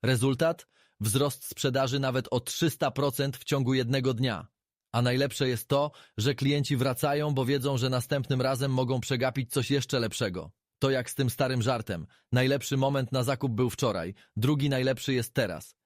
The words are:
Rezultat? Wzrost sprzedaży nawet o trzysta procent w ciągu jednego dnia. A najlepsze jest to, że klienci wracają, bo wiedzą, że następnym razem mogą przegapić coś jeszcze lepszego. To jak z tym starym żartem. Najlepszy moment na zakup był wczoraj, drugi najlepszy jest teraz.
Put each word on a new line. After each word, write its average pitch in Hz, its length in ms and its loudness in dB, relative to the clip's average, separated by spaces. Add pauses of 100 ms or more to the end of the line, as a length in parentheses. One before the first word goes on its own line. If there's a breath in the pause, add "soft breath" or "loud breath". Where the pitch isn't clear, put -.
Rezultat? 131 640 2 (320 soft breath)
Wzrost 127 460 0
sprzedaży 135 540 0
nawet 131 320 -2
o 127 80 0
trzysta - 520 -2
procent 139 460 -2
w - 60 -20
ciągu 135 300 0
jednego 131 400 0
dnia. 113 340 -2 (440)
A 120 100 0
najlepsze 127 460 0
jest 123 200 -2
to, 143 240 2 (260 loud breath)
że 120 180 0
klienci 143 420 0
wracają, 143 560 0
bo 131 120 0
wiedzą, 135 320 0
że 123 120 0
następnym 127 520 0
razem 131 320 0
mogą 131 260 0
przegapić 127 520 -2
coś 131 200 0
jeszcze 135 280 0
lepszego. 95 520 -4 (280)
To 135 100 4
jak 127 200 0
z - 60 -10
tym 131 140 2
starym 131 320 0
żartem. 107 460 -2 (240 soft breath)
Najlepszy 131 460 2
moment 135 340 0
na 131 120 0
zakup 135 280 0
był 117 180 2
wczoraj, 95 440 -2 (220 soft breath)
drugi 139 340 2
najlepszy 131 440 0
jest 120 200 -2
teraz. 90 420 -4 (100)